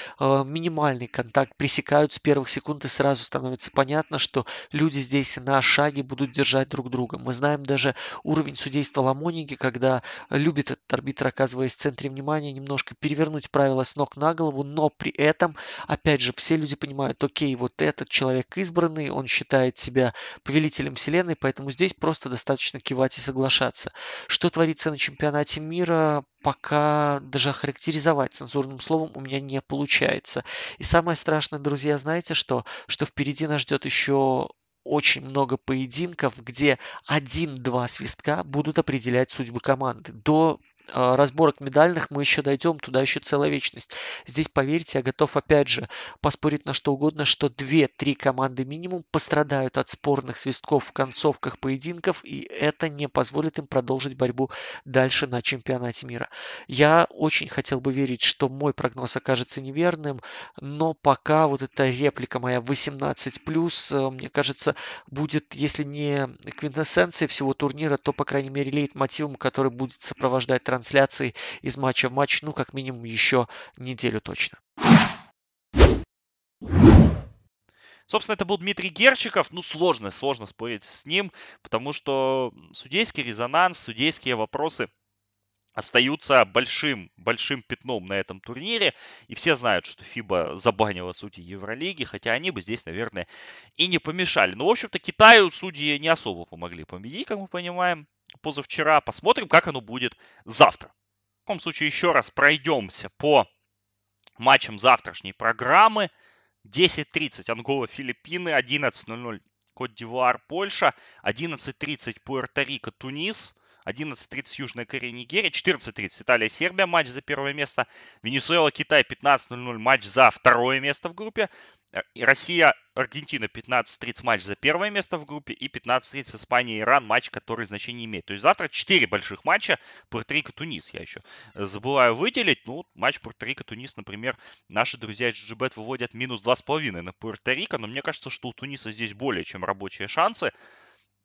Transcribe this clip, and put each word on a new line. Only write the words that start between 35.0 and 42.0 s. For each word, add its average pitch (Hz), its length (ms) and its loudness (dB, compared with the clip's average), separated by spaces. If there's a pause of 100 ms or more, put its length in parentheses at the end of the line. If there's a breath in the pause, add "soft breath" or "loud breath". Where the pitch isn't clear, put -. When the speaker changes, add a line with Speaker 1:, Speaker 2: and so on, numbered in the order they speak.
Speaker 1:
много 135 360 -2
поединков, 131 840 -4
где 127 360 0 (280 loud breath)
один-два 131 800 -2
свистка - 580 -4
будут 147 340 -4
определять 127 520 0
судьбы 120 300 -8
команды. 131 520 -2
До, 156 460 4 (300)
э, 127 260 2
разборок 143 460 4
медальных 151 500 4